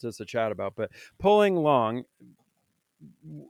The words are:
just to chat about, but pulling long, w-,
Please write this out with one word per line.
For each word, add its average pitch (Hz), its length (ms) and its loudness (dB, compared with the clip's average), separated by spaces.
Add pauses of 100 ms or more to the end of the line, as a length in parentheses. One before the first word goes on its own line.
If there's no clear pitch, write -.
just 117 160 -10
to 107 80 -14
chat 113 260 -4
about, 98 260 -8
but 107 140 -6 (280)
pulling 202 380 4
long, 127 480 2 (1160)
w-, 147 280 -18